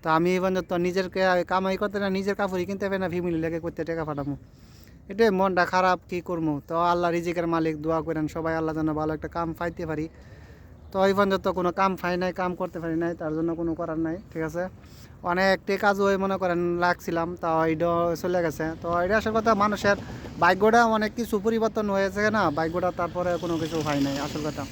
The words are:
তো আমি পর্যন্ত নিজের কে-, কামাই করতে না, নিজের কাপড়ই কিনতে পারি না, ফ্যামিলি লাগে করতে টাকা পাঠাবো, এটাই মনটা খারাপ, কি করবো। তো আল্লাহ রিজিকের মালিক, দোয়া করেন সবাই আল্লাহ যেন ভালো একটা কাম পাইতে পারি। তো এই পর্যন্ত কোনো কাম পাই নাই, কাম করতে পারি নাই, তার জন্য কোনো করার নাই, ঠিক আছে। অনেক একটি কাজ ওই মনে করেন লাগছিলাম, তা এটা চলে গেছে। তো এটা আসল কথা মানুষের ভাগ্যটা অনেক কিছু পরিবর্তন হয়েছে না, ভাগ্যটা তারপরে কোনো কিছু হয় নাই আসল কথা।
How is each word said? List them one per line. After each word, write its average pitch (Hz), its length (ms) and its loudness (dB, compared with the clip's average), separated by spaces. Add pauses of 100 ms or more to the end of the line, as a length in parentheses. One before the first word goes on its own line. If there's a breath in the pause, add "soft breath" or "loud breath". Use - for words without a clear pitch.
তো 165 80 -2
আমি 175 300 4
পর্যন্ত 185 320 0
নিজের 180 380 0
কে-, 180 360 2
কামাই 190 300 0
করতে 208 220 -2
না, 196 120 0
নিজের 196 240 0
কাপড়ই 190 320 -2
কিনতে 196 220 -4
পারি 196 120 -2
না, 185 80 -2
ফ্যামিলি 175 300 -2
লাগে 165 220 -4
করতে 165 240 -6
টাকা 165 200 -4
পাঠাবো, 143 320 -4 (720 loud breath)
এটাই 214 220 4
মনটা 185 340 2
খারাপ, 185 440 2
কি 180 120 -4
করবো। 160 480 -2
তো 165 80 -2
আল্লাহ 175 340 2
রিজিকের 170 360 -2
মালিক, 160 360 0
দোয়া 160 180 0
করেন 156 280 -2
সবাই 160 280 -2
আল্লাহ 160 180 -2
যেন 156 200 0
ভালো 156 200 -2
একটা 156 140 -8
কাম 165 240 -4
পাইতে 170 340 -6
পারি। 156 220 -4 (840 loud breath)
তো 190 140 4
এই 196 80 4
পর্যন্ত 196 340 2
কোনো 180 240 0
কাম 190 240 2
পাই 180 200 -2
নাই, 180 160 -2
কাম 180 220 -2
করতে 180 260 -6
পারি 165 160 -4
নাই, 170 180 -2
তার 156 200 -6
জন্য 165 200 -2
কোনো 165 200 -4
করার 165 240 -4
নাই, 165 180 -2 (160)
ঠিক 160 100 -6
আছে। 170 260 -4 (540 loud breath)
অনেক 180 220 2
একটি 196 320 2
কাজ 202 240 2
ওই 196 160 4
মনে 196 200 0
করেন 180 220 0 (200)
লাগছিলাম, 175 580 0
তা 160 300 2
এটা 170 560 2
চলে 180 200 0
গেছে। 160 220 -2 (180)
তো 170 180 0
এটা 185 160 2
আসল 220 160 0
কথা 220 220 2
মানুষের 202 420 2 (440 loud breath)
ভাগ্যটা 208 440 6
অনেক 214 320 0
কিছু 220 220 -2
পরিবর্তন 220 520 0
হয়েছে 196 400 0
না, 202 200 2
ভাগ্যটা 165 460 0
তারপরে 175 440 -2
কোনো 170 180 -2
কিছু 160 220 -2
হয় 147 200 0
নাই 139 180 0
আসল 147 280 -6
কথা। 147 260 -6